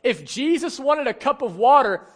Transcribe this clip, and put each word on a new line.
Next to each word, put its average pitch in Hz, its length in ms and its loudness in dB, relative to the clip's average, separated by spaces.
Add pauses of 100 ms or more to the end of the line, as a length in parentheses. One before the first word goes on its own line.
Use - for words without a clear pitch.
If 190 240 -2
Jesus 311 540 -4
wanted 285 260 -2
a 226 80 -2
cup 277 300 -4
of 170 140 -6
water, 233 580 4